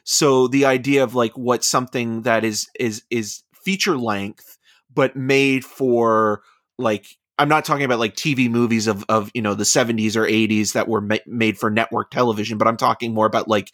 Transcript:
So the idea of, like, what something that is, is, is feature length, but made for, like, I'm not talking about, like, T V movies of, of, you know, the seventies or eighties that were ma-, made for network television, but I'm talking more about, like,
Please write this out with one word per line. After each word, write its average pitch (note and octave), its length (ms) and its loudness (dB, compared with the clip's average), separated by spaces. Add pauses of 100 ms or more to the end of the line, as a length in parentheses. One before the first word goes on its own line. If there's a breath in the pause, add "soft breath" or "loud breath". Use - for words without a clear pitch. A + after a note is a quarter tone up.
So C3 420 2
the C#3 180 2
idea C3+ 380 2
of, A#2+ 140 -2
like, A#2 200 -2
what A#2+ 280 -2
something A#2+ 580 -4
that A2+ 220 0
is, G#2+ 240 -4 (100)
is, A2+ 320 -4
is A2+ 320 -6 (100)
feature F#3+ 460 -2
length, G#2+ 600 -6 (360 soft breath)
but C3+ 220 0
made C3+ 480 2
for, A2+ 800 2 (360 soft breath)
like, A2 380 -4 (220)
I'm D3 120 2
not D#3 160 2
talking C#3+ 180 -2
about, B2 140 0
like, A2+ 180 -2
T D#3 160 -2
V B2+ 160 2
movies A#2 380 2
of, G2+ 240 -2
of, G#2+ 240 0
you B2 80 -4
know, G#2 100 0
the G2+ 140 -2
seventies A2+ 500 0
or A2 80 2
eighties G#2+ 480 0
that A2 160 -2
were G#2 140 -2
ma-, G#2 240 -2
made A2 320 -2
for A#2 100 -2
network A2 420 -2
television, A2 460 -2
but A2 100 2
I'm A2+ 120 0
talking A#2+ 340 -2
more A2 140 2
about, G#2+ 200 0
like, G#2 280 -2